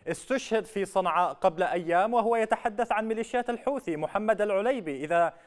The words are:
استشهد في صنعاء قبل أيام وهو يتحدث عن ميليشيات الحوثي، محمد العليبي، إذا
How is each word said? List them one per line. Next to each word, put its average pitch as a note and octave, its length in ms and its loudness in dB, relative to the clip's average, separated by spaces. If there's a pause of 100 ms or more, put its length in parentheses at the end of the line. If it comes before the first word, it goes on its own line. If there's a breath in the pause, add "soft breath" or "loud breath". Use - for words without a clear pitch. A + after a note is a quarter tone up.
استشهد A3 560 -2
في G3+ 200 -4
صنعاء F3+ 480 2
قبل F3 300 0
أيام F3+ 520 2
وهو A#3 220 2
يتحدث A3+ 560 0
عن A3 160 0
ميليشيات A3+ 420 -2
الحوثي، A#3+ 460 -4
محمد G3+ 440 0
العليبي، G3+ 640 0
إذا E3+ 300 2 (120 soft breath)